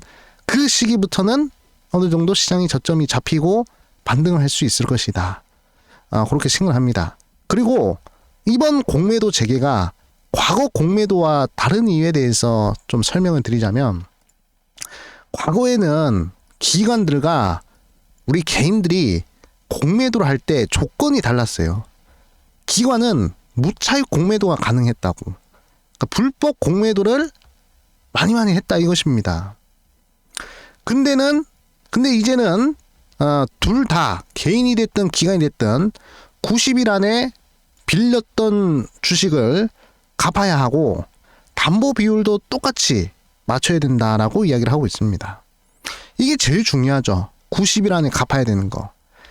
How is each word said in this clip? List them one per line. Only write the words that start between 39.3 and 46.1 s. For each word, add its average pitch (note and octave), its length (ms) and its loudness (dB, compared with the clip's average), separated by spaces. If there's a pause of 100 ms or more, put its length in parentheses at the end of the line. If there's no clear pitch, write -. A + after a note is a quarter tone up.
갚아야 F3+ 440 0
하고 B2 460 0 (500)
담보 A3+ 380 2
비율도 G#3+ 460 2 (100)
똑같이 D3+ 640 -2 (340)
맞춰야 C#3 340 0
된다라고 A2+ 640 2
이야기를 A#2+ 260 2
하고 D3 140 2
있습니다. G2+ 560 -4 (760)